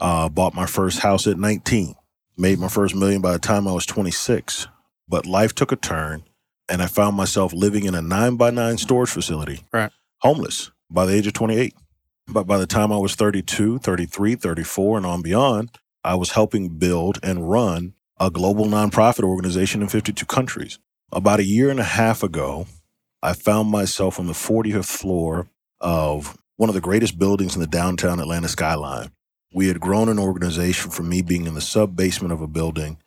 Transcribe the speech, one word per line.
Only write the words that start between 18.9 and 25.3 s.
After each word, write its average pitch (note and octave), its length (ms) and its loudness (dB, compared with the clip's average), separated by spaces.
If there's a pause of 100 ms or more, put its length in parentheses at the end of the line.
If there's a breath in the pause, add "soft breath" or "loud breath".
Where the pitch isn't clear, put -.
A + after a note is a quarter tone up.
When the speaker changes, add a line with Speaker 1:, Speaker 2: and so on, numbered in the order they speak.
Speaker 1:
organization F#2 580 0
in G#2 80 -2
fifty-two G#2+ 380 -2
countries. - 540 -6 (320)
About G2+ 260 2
a G2+ 60 4
year A2+ 260 4
and C3+ 80 -2
a A2+ 60 0
half A2+ 400 0
ago, D#2 420 -4 (560)
I - 120 0
found G#2+ 360 2
myself G2 480 0
on F2+ 80 -4
the E2+ 80 -4
forty-fifth G#2+ 540 -2
floor F2 580 -2 (340)